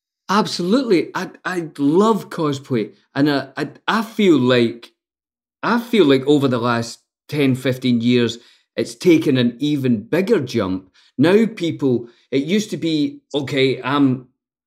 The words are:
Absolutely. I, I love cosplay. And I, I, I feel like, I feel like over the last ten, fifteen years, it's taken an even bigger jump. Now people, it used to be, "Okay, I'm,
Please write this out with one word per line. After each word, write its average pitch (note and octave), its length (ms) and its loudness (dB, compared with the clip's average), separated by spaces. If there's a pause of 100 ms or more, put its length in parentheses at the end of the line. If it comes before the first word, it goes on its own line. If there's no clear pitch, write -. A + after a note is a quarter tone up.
(280)
Absolutely. G3 880 0
I, F3+ 160 -6 (140)
I E3 320 -6
love E3+ 520 2
cosplay. C3+ 640 -4 (220)
And C#3+ 160 2
I, C#3 240 -2
I, D3+ 140 -6 (180)
I G3+ 140 0
feel G3+ 360 2
like, B2 540 0 (720)
I G#3 160 0
feel A3+ 260 2
like C3+ 220 2
over C#3+ 220 2
the B2 100 0
last A#2 400 -4 (300)
ten, C#3 260 0
fifteen B2+ 460 -2
years, A#2+ 360 2 (380)
it's - 200 -6
taken D#3 420 2
an A#2+ 220 0
even C3 440 -2
bigger F#3+ 380 0
jump. F#2+ 460 -4 (300)
Now F#3 360 4
people, C#3 540 -2 (240)
it C#3 140 0
used G#3 240 -2
to F3 80 -6
be, D3 420 -2 (160)
"Okay, C3+ 460 0
I'm, C3 480 0 (380)